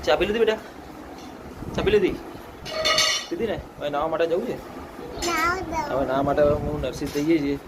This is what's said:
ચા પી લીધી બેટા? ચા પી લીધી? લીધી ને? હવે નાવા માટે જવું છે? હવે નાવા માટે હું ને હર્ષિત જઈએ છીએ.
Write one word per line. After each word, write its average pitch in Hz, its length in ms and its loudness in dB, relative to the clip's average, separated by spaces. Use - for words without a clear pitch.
ચા 151 120 6
પી 175 100 2
લીધી 214 120 0
બેટા? 220 160 4
ચા 170 60 0
પી 180 80 4
લીધી? 196 180 6
લીધી - 1400 -2
ને? 170 140 -2
હવે 147 100 -2
નાવા 147 180 0
માટે 160 180 2
જવું 180 200 0
છે? 143 80 -2
હવે 135 160 0
નાવા 131 160 2
માટે 143 200 4
હું 147 380 4
ને 131 80 -2
હર્ષિત 143 300 -4
જઈએ 160 200 4
છીએ. 139 180 0